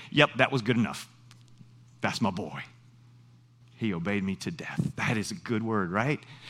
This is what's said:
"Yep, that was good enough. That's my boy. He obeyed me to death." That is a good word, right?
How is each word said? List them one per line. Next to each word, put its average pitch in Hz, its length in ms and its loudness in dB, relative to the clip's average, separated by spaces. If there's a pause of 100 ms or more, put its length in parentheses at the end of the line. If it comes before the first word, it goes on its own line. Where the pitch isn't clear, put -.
(100)
"Yep, 147 280 6
that 123 120 6
was 135 120 0
good 113 140 2
enough. 101 320 0 (920)
That's - 200 -2
my 104 100 4
boy. 90 340 -6 (1120)
He 110 180 0
obeyed 98 280 0
me 95 140 -2
to - 140 -6
death." - 460 -4
That 117 200 0
is 101 140 -2
a - 40 -6
good 110 280 -4
word, 107 280 0
right? 117 300 0 (300)